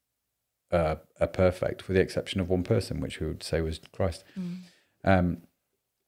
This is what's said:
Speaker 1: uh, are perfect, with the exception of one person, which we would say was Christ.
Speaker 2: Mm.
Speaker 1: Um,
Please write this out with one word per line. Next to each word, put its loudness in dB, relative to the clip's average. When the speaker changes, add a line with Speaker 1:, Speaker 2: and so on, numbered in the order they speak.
Speaker 1:
uh, 2
are 2
perfect, 0
with -2
the 8
exception -2
of -2
one 2
person, 0
which -6
we -2
would -8
say -2
was -4
Christ. -2
Speaker 2:
Mm. -8
Speaker 1:
Um, 4